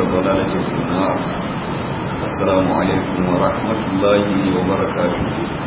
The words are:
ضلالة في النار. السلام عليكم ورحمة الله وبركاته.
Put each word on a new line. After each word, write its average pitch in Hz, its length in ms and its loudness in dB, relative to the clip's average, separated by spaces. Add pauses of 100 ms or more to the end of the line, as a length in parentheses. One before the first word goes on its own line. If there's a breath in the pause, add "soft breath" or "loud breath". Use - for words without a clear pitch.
ضلالة 95 460 0 (100)
في - 180 -2
النار. 92 360 0 (1040)
السلام 95 480 2
عليكم 92 560 0
ورحمة 95 600 0
الله 101 420 4 (240)
وبركاته. 90 720 0 (420)